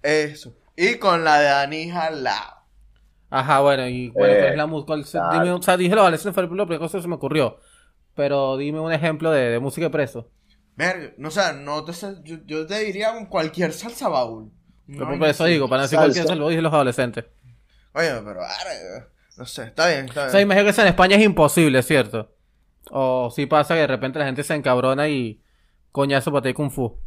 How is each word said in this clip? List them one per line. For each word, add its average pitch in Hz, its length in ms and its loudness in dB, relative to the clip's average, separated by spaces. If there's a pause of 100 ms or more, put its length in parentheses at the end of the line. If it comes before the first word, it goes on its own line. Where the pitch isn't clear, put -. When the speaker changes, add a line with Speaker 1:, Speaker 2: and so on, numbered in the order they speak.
Speaker 1:
Eso. 147 520 -4 (200)
Y 202 200 0
con 185 300 2
la 151 140 6
de 147 120 4
Anija 156 560 -2
al 156 180 -6
lado. 107 300 -4 (720)
Speaker 2:
Ajá, 139 320 2
bueno, 139 260 2
y 123 220 -8
bueno, 117 60 -16
¿cuál 101 160 4
Speaker 3:
Eh, 180 220 4
Speaker 2:
es 160 40 -2
la 151 100 -2
mu-, 156 200 -8
cuál 151 180 -6
se-, - 140 -8
Speaker 3:
claro. 170 160 0
Speaker 2:
dime, 175 180 2
o 180 80 -4
sea, 185 160 2
dije 180 180 0
Los 220 60 4
Adolescentes 180 340 2
fue 190 100 0
la 170 40 -6 (160)
primera 170 140 -4
cosa 160 180 -8
que 180 60 -6
se 170 60 -8
me 175 80 -6
ocurrió, 139 420 -2 (560)
pero 139 420 0
dime 147 240 -6
un 160 100 -4
ejemplo 160 400 -2
de, 131 200 2
de 117 100 0
música 139 280 -4
de - 20 -2
preso. 127 400 -4 (440)
Speaker 1:
Verga, 170 440 -6
no, 143 100 -12
o - 20 -8
sea, 180 220 0
no 143 320 -8
te 165 80 -12
sé, 196 220 -12 (100)
yo, 160 120 -16 (100)
yo 156 200 -8
te 202 120 -6
diría 214 340 -4
un 226 140 -12
cualquier 170 480 -4
salsa 233 340 -8
baúl. 113 420 -4 (360)
Speaker 2:
Pero 139 140 -16 (100)
Speaker 1:
No, 143 80 -4
Speaker 2:
por 156 100 4
eso 147 160 0
Speaker 1:
no 165 40 4
sé. 175 40 4
Speaker 2:
digo, 139 160 2
para 131 120 2
no - 20 0
decir 139 160 0
Speaker 3:
Salsa. 156 160 6
Speaker 2:
cualquier 170 120 0 (120)
salsa, 147 100 -2
dije 165 140 0
Los 160 100 0
Adolescentes. 127 520 0 (680)
Speaker 1:
Oye, 165 160 0 (160)
pero, 101 160 -14
verga, 101 680 -10 (280)
no 127 80 -16
sé, 123 200 -12
está 151 240 0
bien, 139 180 0
está 123 140 -8
Speaker 2:
O - 40 -2
Speaker 1:
bien. 131 80 -2
Speaker 2:
sea, 196 80 8
imagino 202 240 4
que 208 60 6
eso 208 100 2
en 208 80 8
España 180 280 6
es 214 60 8
imposible, 156 600 4
¿cierto? 117 520 -2 (560)
O 127 400 -2
sí 143 140 -4
pasa 151 300 2
que 165 60 2
de 151 60 4
repente 131 320 -4
la 147 60 -2
gente 135 180 -4
se 160 120 -4
encabrona 131 560 0
y 123 320 -4 (500)
coñazo, 139 400 0
patea 131 200 0
y - 20 -8
kung 143 160 -4
fu. 123 260 -6 (100)